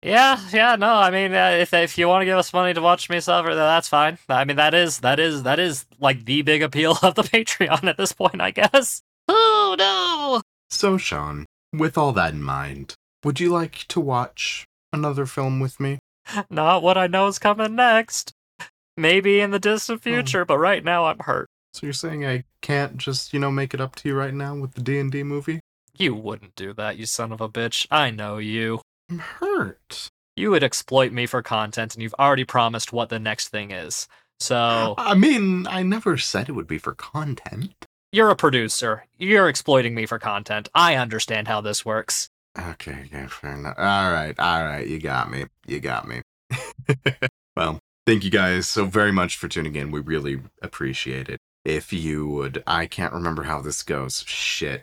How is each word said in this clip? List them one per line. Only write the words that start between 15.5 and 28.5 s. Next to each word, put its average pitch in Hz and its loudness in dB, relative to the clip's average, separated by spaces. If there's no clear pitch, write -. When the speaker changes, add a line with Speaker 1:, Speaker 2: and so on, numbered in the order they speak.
Speaker 2:
with 131 -6
me? 139 -4
Speaker 1:
Not 160 2
what 185 4
I 185 2
know 190 2
is 202 -2
coming 214 0
next. 226 2
Maybe 190 4
in 202 0
the 196 0
distant 214 -2
Speaker 2:
Oh. - -20
Speaker 1:
future, 233 0
but 147 2
right 175 2
now 170 2
I'm 156 -2
hurt. - -4
Speaker 2:
So - -12
you're 143 -6
saying 151 -6
I 127 -2
can't 143 -2
just, 131 -6
you 143 0
know, 139 0
make 135 -2
it 131 -6
up 131 -6
to - -6
you 139 -2
right 135 -4
now 143 -8
with 135 -8
the - -10
D 135 -2
and 139 -2
D 143 -4
movie? 143 -6
Speaker 1:
You 165 0
wouldn't 107 -10
do 95 -10
that, 107 -6
you 110 -10
son 113 -6
of 110 -12
a 110 -6
bitch. 113 -4
I 147 2
know 104 -8
you. 113 -4